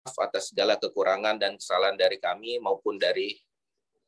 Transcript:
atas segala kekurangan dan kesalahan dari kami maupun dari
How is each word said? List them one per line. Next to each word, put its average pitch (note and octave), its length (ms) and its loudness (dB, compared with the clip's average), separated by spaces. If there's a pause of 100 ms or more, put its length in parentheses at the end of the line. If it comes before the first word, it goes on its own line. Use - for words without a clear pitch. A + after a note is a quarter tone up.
(180)
atas - 360 -4
segala G2+ 240 2
kekurangan G2+ 600 0
dan G2+ 200 -2
kesalahan F#2+ 400 0
dari F#2 200 4
kami G#2+ 400 -4
maupun G2+ 400 -2
dari G2 400 0 (720)